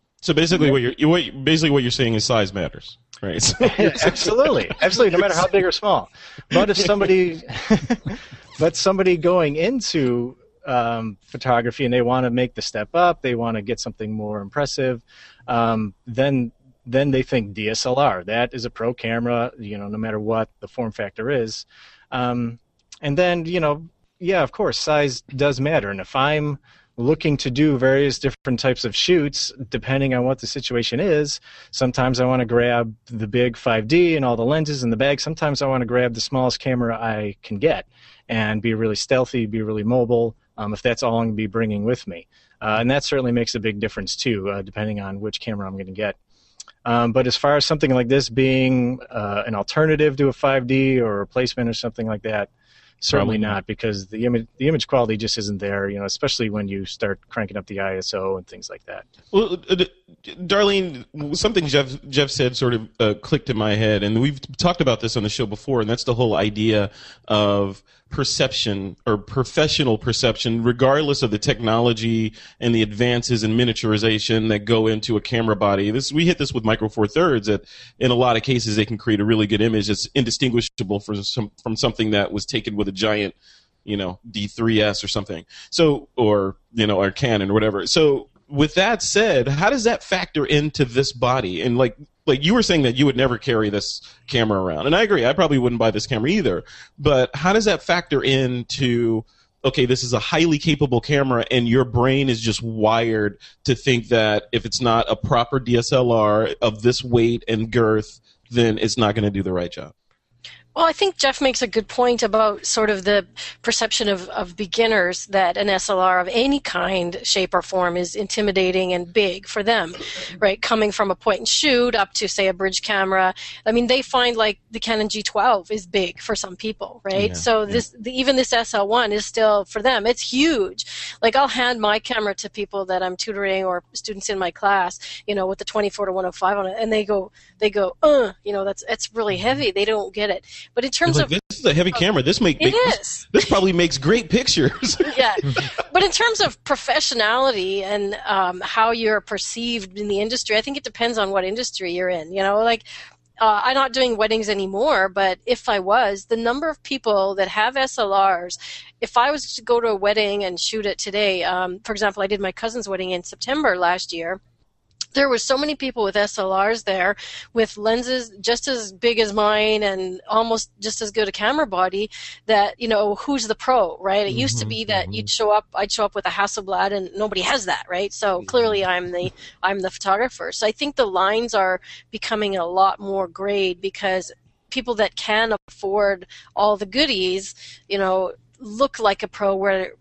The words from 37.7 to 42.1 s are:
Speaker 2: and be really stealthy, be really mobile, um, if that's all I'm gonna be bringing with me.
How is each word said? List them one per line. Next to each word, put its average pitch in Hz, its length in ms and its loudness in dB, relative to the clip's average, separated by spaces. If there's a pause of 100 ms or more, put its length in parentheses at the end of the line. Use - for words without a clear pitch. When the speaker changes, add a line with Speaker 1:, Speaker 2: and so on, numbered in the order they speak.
Speaker 2:
and 107 340 -2
be 113 120 0
really 107 220 -2
stealthy, 127 500 0
be 110 160 -4
really 107 220 -4
mobile, 117 520 0 (220)
um, 107 160 -6
if - 80 -10
that's 120 220 0
all 113 160 0
I'm 113 80 0
gonna 107 80 -2
be 107 120 -4
bringing 107 380 -2
with 120 220 -2
me. 85 200 -14 (320)